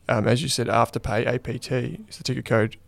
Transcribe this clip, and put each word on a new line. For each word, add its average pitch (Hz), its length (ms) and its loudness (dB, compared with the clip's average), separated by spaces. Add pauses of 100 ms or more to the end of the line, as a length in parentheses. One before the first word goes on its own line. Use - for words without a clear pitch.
um, 113 200 2
as 120 140 4
you 143 60 -4
said, 123 180 -2
Afterpay, 117 640 0
A 127 60 0
P 120 220 -6
T 131 480 -4
is - 100 -20
the - 60 -16
ticker 127 180 -2
code, 113 340 2 (120)